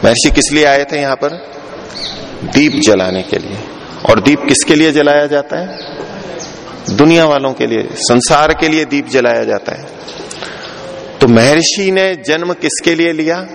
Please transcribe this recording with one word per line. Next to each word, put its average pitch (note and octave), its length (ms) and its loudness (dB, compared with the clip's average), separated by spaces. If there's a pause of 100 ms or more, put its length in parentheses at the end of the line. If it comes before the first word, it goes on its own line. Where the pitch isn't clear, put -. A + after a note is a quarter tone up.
महर्षि A#2+ 280 4
किस C#3 200 2
लिए D3+ 140 4
आए C#3 180 4
थे C#3+ 180 -4
यहां C#3 140 0
पर? C#3+ 140 -2 (1120)
दीप C3+ 420 2
जलाने F#2 380 2
के - 140 -4
लिए। G2+ 200 -8 (520)
और A2 100 6
दीप C#3 280 4
किसके C#3 280 2
लिए D#3 160 4
जलाया D3 340 4
जाता C#3+ 340 -2
है? F#3 200 -10 (1080)
दुनिया D#3+ 360 6
वालों C3+ 280 0
के A#2+ 140 -2
लिए, A2+ 260 -2
संसार D3 600 2
के D#3+ 140 0
लिए D#3 180 2
दीप C#3 220 -2
जलाया A#2+ 360 2
जाता A2 280 -2
है। - 140 -12 (1400)
तो C3+ 60 4
महर्षि D3+ 640 4
ने F#3+ 240 0
जन्म D#3+ 380 -4
किसके E3 420 -2
लिए E3 160 0
लिया? E3 440 -2